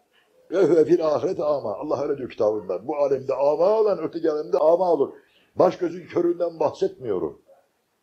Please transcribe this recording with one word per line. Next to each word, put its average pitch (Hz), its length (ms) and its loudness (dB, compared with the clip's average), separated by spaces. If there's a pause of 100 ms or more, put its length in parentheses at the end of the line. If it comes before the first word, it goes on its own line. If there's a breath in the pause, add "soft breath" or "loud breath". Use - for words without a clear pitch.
(520)
ve 185 120 2
huve 156 220 6
fil 165 220 2
ahireti 156 360 -2
ama. 127 320 -2
Allah 139 280 -4
öyle 143 140 -2
diyor 123 120 -10
kitabında. 104 580 -2
Bu 151 100 -6
alemde 135 360 0
ama 151 460 2
olan 208 200 2
öteki 160 320 -4
alemde 160 260 -4
ama 175 340 4
olur. 139 220 2 (420 soft breath)
Baş 170 220 2
gözün 170 300 -6
köründen 170 520 -2
bahsetmiyorum. 117 800 -4 (600)